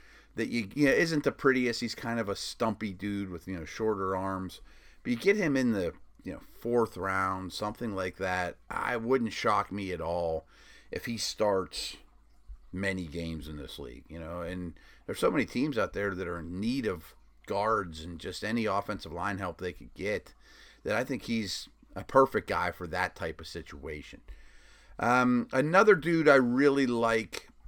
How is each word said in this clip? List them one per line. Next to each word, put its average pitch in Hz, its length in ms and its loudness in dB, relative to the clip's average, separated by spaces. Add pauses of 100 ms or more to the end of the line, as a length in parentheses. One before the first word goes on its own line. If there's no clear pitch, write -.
(360)
that 113 140 -2
you, 113 240 -2
you 143 140 4
know, 135 40 8
isn't 160 320 2
the 135 80 2
prettiest. 127 480 2
He's 117 160 -4
kind 117 240 -4
of 101 80 -2
a 98 80 -2
stumpy 110 560 -2
dude 101 380 -4
with, 87 180 -10
you 95 80 -6
know, 80 100 -8
shorter 95 520 -2
arms. 95 420 -4 (440)
But 123 80 -2
you 120 60 0
get 196 200 4
him 160 180 2
in 127 160 4
the, 90 220 0 (300)
you 90 100 -8
know, - 80 -14 (180)
fourth 117 380 0
round, 95 560 -2
something 107 420 -4
like 92 220 -4
that, 90 380 -2 (140)
I - 280 -2
wouldn't 117 340 2
shock 104 400 0
me 95 200 -4
at 82 100 -4
all 85 460 -2 (440)
if - 140 -6
he 117 120 -4
starts 98 760 0 (800)
many 92 320 -2
games 80 420 -6
in 76 100 -10
this 67 200 -12
league, 64 320 -14
you 78 100 -12
know. 82 220 -8
And 87 320 -6 (320)
there's - 140 -8
so - 100 4
many 147 160 2
teams 131 320 -2
out 98 160 0
there 98 220 -2
that 90 120 -4
are 85 120 -4
in 87 200 -8
need 117 280 -2
of 87 260 -6 (320)
guards 98 580 0
and 82 160 -10
just 90 240 -8
any 110 220 0
offensive 101 480 -2
line 95 240 -2
help 92 220 -6
they 90 120 -4
could - 220 -14
get 95 400 -4 (500)
that 107 120 0
I 120 80 2
think 131 200 -4
he's 113 460 -4 (260)
a 110 80 -8
perfect 131 460 4
guy 87 220 0
for 87 160 -8
that 90 280 -2
type 82 240 -6
of 80 60 -14
situation. 73 760 -12 (760)
Um, 123 540 4
another 175 440 8
dude 160 320 2
I 143 80 10
really 135 520 6
like, 113 640 0 (180)